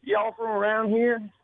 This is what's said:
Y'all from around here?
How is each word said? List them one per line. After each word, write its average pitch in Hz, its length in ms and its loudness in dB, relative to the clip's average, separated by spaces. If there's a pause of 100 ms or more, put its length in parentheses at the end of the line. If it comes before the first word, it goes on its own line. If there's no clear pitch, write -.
Y'all 214 340 0
from 226 100 -6
around 214 420 0
here? 226 320 2 (220)